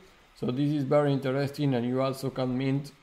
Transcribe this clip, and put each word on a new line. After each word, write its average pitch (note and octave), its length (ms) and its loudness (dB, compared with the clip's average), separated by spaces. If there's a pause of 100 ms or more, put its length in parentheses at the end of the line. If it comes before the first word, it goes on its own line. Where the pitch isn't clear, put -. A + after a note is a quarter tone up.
(360)
So - 120 -4
this C#3+ 260 0
is D3 100 0
very C#3+ 300 4
interesting, C3+ 600 0
and A#2+ 140 0
you B2+ 140 0
also C3+ 280 -2
can B2+ 280 -2
mint C3+ 340 -2 (120)